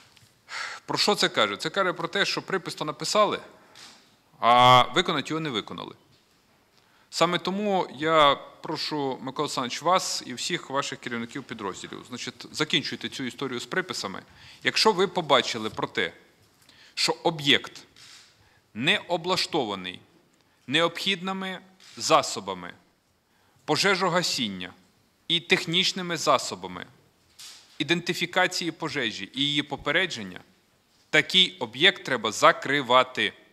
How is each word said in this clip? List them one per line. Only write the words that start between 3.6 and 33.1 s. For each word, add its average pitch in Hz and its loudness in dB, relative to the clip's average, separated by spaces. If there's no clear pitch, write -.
а 123 10
виконати 175 0
його 156 -4
не 156 -4
виконали. 98 -6
Саме 175 2
тому 190 -2
я 151 6
прошу, 147 -4
Микола 135 -6
Олександрович, 131 -6
вас 180 0
і 123 -10
всіх - -6
ваших 135 -4
керівників 117 -8
підрозділів, 101 -10
значить, - -12
закінчуйте 127 -2
цю 135 -8
історію 123 -6
з - -10
приписами. - -6
Якщо - 4
ви 185 2
побачили 123 2
про - -6
те, 87 -2
що - -2
об'єкт 143 0
не 160 0
облаштований 135 -2
необхідними 185 -2
засобами 101 0
пожежогасіння 156 0
і 170 0
технічними 175 -2
засобами 95 -2
ідентифікації 170 -2
пожежі 123 -6
і 131 -4
її 143 0
попередження, 139 -4
такий 180 4
об'єкт 135 2
треба 113 0
закривати. 127 4